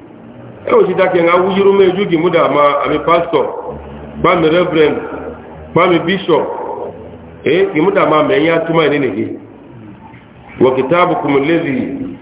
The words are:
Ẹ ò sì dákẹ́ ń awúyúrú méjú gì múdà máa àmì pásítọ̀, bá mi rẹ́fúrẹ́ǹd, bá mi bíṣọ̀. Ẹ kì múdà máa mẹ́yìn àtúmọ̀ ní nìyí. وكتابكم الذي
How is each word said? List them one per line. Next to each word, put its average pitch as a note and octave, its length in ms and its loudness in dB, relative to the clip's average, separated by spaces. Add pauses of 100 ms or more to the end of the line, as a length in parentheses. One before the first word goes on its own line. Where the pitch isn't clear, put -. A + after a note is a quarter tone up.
(580)
Ẹ - 140 -4
ò A#3+ 100 6
sì F#3 120 0
dákẹ́ F3+ 280 2
ń E3+ 60 2
awúyúrú F#3+ 440 2
méjú F#3+ 320 4
gì E3 120 0
múdà E3 320 2
máa C#3+ 320 4
àmì D3+ 180 -2
pásítọ̀, E3 480 0 (680)
bá E3 160 2
mi E3 160 2
rẹ́fúrẹ́ǹd, D#3 460 2 (760)
bá D#3+ 140 2
mi F3+ 140 2
bíṣọ̀. E3+ 440 0 (1000)
Ẹ C3 140 0 (120)
kì D3+ 140 -2
múdà F#3+ 240 2
máa D3+ 180 2
mẹ́yìn C#3+ 320 2
àtúmọ̀ D#3+ 340 0
ní C#3+ 100 0
nìyí. A2 280 -2 (1300)
وكتابكم C#3+ 800 2
الذي C#3+ 460 0 (420)